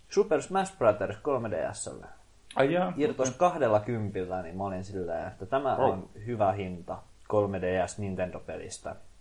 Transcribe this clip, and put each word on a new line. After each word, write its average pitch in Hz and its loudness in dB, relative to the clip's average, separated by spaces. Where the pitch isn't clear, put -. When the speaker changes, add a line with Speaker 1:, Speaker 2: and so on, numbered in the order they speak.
Speaker 1:
Super 175 4
Smash 185 -2
Brothers - 4
kolme 123 -2
D 82 -2
S:lle. - -10
Speaker 2:
Ai 139 4
jaa, 180 0
Speaker 1:
Irtos 135 2
Speaker 2:
okei. 127 -6
Speaker 1:
kahdellakympillä, 107 2
niin 90 -10
mä 98 -4
olin 95 -4
silleen, 87 -4
että - -10
tämä 135 0
Speaker 2:
Wow. 131 4
Speaker 1:
on 92 -8
hyvä 107 4
hinta 90 -6
kolme 98 2
D 90 2
S - -10
Nintendo-pelistä, 87 -6